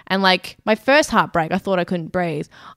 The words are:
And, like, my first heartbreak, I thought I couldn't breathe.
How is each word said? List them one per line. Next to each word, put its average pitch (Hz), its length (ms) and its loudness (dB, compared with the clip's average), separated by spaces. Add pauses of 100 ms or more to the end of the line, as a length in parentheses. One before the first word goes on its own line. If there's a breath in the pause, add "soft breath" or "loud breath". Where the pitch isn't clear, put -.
And, 196 160 -2
like, 185 420 0
my 214 100 0
first 285 360 2
heartbreak, 165 420 0
I 185 60 -2
thought 190 200 -2
I 175 60 0
couldn't 170 280 -6
breathe. 165 340 -4 (300 loud breath)